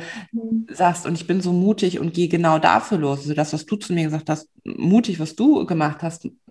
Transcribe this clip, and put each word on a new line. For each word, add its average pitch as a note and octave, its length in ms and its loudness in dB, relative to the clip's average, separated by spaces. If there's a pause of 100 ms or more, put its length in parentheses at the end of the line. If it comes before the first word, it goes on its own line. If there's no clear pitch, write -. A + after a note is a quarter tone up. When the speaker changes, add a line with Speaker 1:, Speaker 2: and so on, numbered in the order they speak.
(320)
Speaker 1:
Mhm. A3+ 360 -4
Speaker 2:
sagst, F3 380 0
und F3 80 -2
ich - 120 -8
bin F#3 140 2
so F3+ 120 0
mutig F#3 480 2
und E3 120 -2
gehe F3 160 0
genau E3+ 300 4
dafür F3+ 400 2
los. C#3 220 -2
Also D3 140 -6
das, D3 200 -2
was D#3 100 -6
du G#3+ 120 -4
zu G3 180 -6
mir E3 100 0
gesagt D#3 240 -4
hast, D3+ 200 -4 (160)
mutig, F#3+ 560 2
was D#3 160 -6
du C4 280 4
gemacht D#3 380 -2
hast, E3 260 -8 (220)